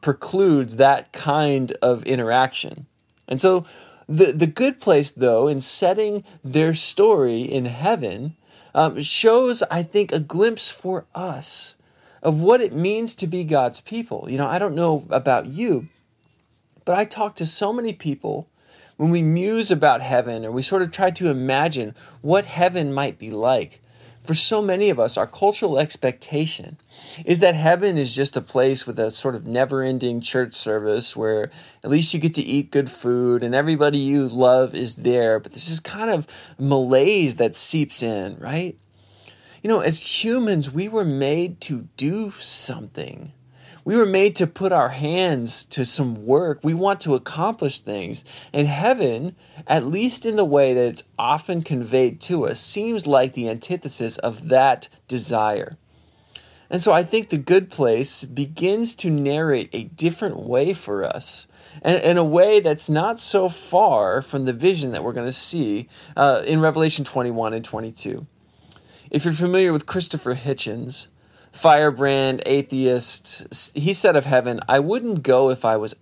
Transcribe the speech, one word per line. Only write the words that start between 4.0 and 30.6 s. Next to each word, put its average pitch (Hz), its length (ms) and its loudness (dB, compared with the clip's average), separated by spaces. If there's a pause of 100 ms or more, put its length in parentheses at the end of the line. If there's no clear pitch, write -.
the, 156 240 6
the 160 160 2
Good 262 320 0
Place, 147 320 4
though, 123 340 4
in 143 140 0
setting 202 640 0 (180)
their 156 320 2
story 151 680 2
in 127 240 -4
heaven, 131 680 -4 (400)
um, 151 260 2
shows, 233 680 2
I 170 140 -4
think, 202 260 0
a 165 80 0
glimpse 190 500 -2
for - 460 -8
us 165 640 -10 (480)
of 156 160 0
what 226 200 6
it 208 120 -2
means 208 420 -2
to 185 140 -8
be 180 160 -4
God's 139 360 0
people. - 480 -10
You 131 100 -4
know, 139 100 -2
I 160 100 -2
don't 190 160 -4
know 156 360 0
about 127 360 0
you, 160 420 -4 (960)
but 180 120 0
I 208 80 2
talk 214 320 -6
to 165 100 -6
so 202 260 -4
many 233 200 -4
people - 560 -8 (480)
when 156 140 0
we 170 120 2
muse 185 500 0
about 139 300 4
heaven 123 420 -2
or 110 80 -6
we 127 100 -4
sort 190 200 0
of 170 100 -6
try 190 180 2
to 175 200 -2
imagine 135 680 -2 (240)
what 185 240 2
heaven 175 480 0
might 139 260 -4
be 107 140 -12
like. 110 480 -2 (420)
For 160 120 -4
so 214 280 2
many 196 280 0
of 131 100 0
us, 113 160 0
our 98 100 0
cultural 196 540 0
expectation 151 960 -4 (480)
is 170 160 2
that 180 160 4
heaven 175 420 2
is 123 160 -2
just 139 220 -2
a - 40 -4
place 131 460 0
with 117 140 -6
a 110 100 0
sort 131 240 -4
of 110 100 -10
never-ending 127 760 -2
church 120 340 -4
service 107 600 -2